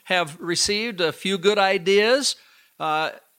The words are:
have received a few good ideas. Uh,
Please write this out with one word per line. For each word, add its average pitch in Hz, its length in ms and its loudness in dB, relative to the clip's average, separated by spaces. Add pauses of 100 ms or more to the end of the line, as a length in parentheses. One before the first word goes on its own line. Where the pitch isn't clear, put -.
have 175 360 -2
received 208 600 -4
a 160 100 2
few 190 260 -4
good 202 220 2
ideas. 202 800 2 (420)
Uh, 156 320 -2 (280)